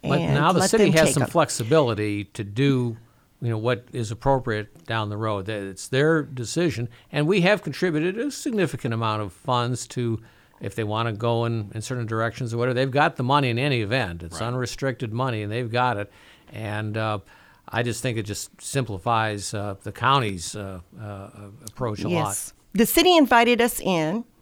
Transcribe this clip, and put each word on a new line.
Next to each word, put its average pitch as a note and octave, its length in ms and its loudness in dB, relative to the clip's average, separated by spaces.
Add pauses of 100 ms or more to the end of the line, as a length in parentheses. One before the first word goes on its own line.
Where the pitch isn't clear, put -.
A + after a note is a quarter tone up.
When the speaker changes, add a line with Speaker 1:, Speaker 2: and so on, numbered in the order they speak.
Speaker 1:
But - 160 2
Speaker 2:
And D#3+ 160 2
Speaker 1:
now D3+ 160 4
the F3 80 4
Speaker 2:
let F#3+ 100 4
Speaker 1:
city A3 160 6
Speaker 2:
them D3 80 4
Speaker 1:
has D#3+ 120 8
Speaker 2:
take C#3 80 2
Speaker 1:
some C3+ 100 2
Speaker 2:
up A#2+ 60 -2
Speaker 1:
flexibility A2+ 960 2
to - 180 -10
do, A#2+ 540 0 (440)
you A#2+ 80 -2
know, A2+ 80 0
what A2+ 360 -2
is A#2 180 -4
appropriate A2+ 760 -2
down A2 240 -2
the G#2 80 -6
road. G#2 280 -2
That G#2 180 -6
it's F#2+ 240 -12
their D3+ 360 2
decision, B2 680 -4 (220)
and D3 160 0
we F#3+ 140 4
have G3 220 4
contributed E3+ 540 -2
a C4+ 140 -4
significant F3 600 -2
amount A2 280 0
of G2 100 -6
funds B2 580 -2
to, A#2 300 -2 (400)
if A2 160 -10
they A2+ 80 -2
wanna A2 300 -2
go A#2 320 0
in, A2+ 280 -4
in A2+ 80 -8
certain B2 240 -6
directions A2+ 480 -4
or A#2 40 -4
whatever. B2 160 0
They've C3 180 0
got D3 240 2
the C3+ 80 -4
money C3+ 260 2
in A2+ 80 0
any C3 240 0
event. G2 420 -2
It's F2+ 180 -10
Speaker 3:
Right. A2+ 60 -4
Speaker 1:
unrestricted B2 680 -4
money, A#2 300 -2
and G#2 80 -6
they've A#2+ 200 -4
got B2 260 2
it. G#2 140 -6 (400)
And, G#2+ 460 -4
uh, A2 220 -2 (500)
I A#2 120 0
just A#2 200 -2
think A#2+ 160 -2
it A2 60 -4
just - 380 -10
simplifies, A2 920 -2
uh, G2+ 300 -6
the G#2+ 100 -10
county's, A#2 600 0
uh, F#2+ 280 -10 (200)
uh, G2+ 280 -12 (360)
approach A2 360 -6
a - 80 -4
lot. E3 180 2
Speaker 2:
Yes. - 260 -6 (200)
The G#3+ 120 6
city F4 300 6
invited A#3+ 460 6
us A#3+ 180 2
in. F3 460 0 (160)